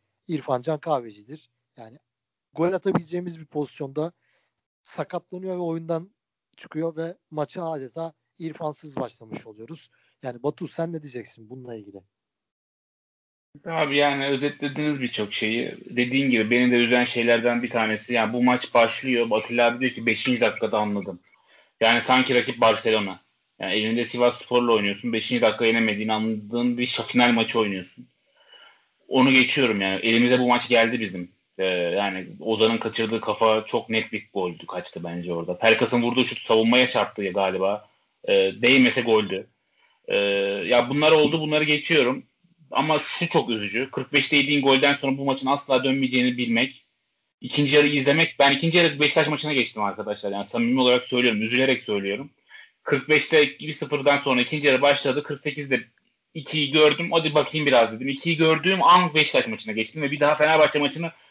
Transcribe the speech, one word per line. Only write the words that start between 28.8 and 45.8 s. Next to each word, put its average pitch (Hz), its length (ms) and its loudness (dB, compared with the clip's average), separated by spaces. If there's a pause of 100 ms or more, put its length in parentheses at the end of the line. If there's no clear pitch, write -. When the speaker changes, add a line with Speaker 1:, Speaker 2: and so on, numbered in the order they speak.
Speaker 2:
Onu 131 220 4
geçiyorum 123 500 2
yani. 95 200 -2
Elimize 120 380 4
bu 123 100 0
maç 123 200 0
geldi 117 320 2
bizim. 90 300 -8 (280)
Ee, 95 80 -2
yani 92 640 -2 (120)
Ozan'ın 110 380 2
kaçırdığı 110 420 -4
kafa 110 460 0
çok 117 220 -4
net 113 240 -4
bir 107 220 -10
goldü, 87 320 -6
kaçtı 85 380 -10
bence 87 280 -8
orada. 85 260 -6
Pelkas'ın 113 440 2
vurduğu 120 220 0
şut 120 140 -6
savunmaya 117 500 2
çarptı 107 340 -2
ya 95 100 -4
galiba. 95 560 -2 (400)
Ee, 98 240 4 (100)
değmese 127 380 4
goldü. 104 460 0 (640)
Ee, - 80 0 (500)
ya 120 240 2
bunlar 151 220 4
oldu, 151 280 4
bunları 151 240 -2
geçiyorum. 147 600 0 (460)
Ama 151 280 0
şu - 300 -4
çok 123 220 0
üzücü. 110 400 -4
Kırk - 220 -8
beşte 143 240 0
yediğin 143 260 2
golden 139 320 4
sonra 139 240 -4
bu 139 60 -6
maçın 135 220 -2
asla 135 380 0